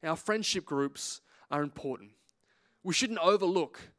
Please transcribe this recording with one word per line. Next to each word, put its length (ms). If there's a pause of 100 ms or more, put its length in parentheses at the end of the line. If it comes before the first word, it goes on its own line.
our 140
friendship 480
groups 560 (300)
are 120
important. 500 (720)
We 100
shouldn't 260
overlook 600 (180)